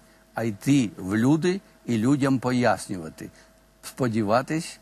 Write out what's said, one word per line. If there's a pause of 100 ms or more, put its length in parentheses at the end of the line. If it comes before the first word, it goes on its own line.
(340)
а
йти
в
люди (240)
і
людям
пояснювати, (540)
сподіватись